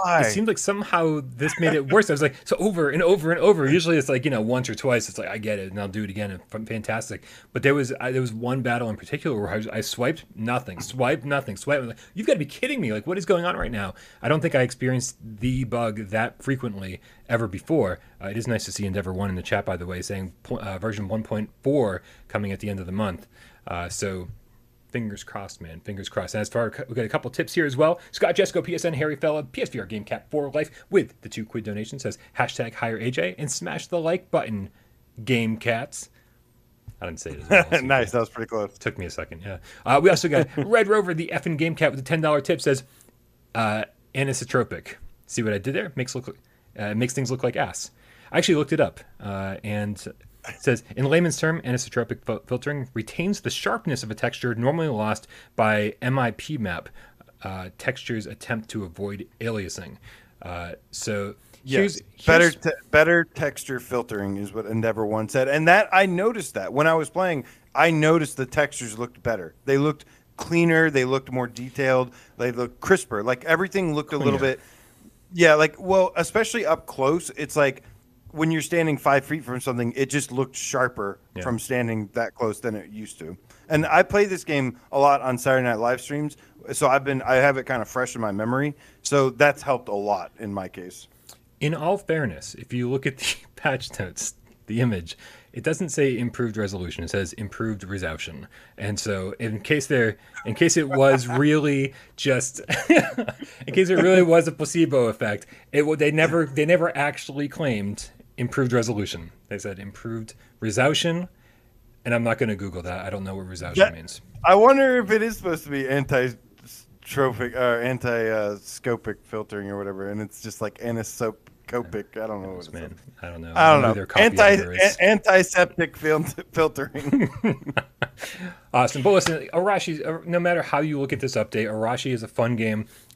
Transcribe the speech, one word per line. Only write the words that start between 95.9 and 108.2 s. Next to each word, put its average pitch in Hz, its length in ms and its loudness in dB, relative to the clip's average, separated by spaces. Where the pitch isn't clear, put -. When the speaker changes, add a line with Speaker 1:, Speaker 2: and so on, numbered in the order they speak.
Speaker 2:
improved 117 380 -4
resolution. 92 480 -6
It 80 60 -8
says 95 240 -4
improved 107 500 -6
resolution. 92 640 -8
And 101 220 -6
so 98 400 -4
in 110 220 -4
case 151 260 0
there, 117 320 2
in 113 100 -4
case 170 220 4
it 151 120 2
was 135 400 6
<laughs> 127 160 2
really 143 500 2
just, - 440 0
<laughs> - 300 -2
in - 60 -8
case 185 160 4
it 185 60 4
really 180 280 8
was 165 260 6
a 156 40 -4
placebo 143 540 2
effect, 107 400 -2
it 143 80 4
w-, 151 160 4
they 147 140 4
never, 156 360 4
they 139 200 0
never 170 300 4
actually 143 520 -4
claimed 107 600 -4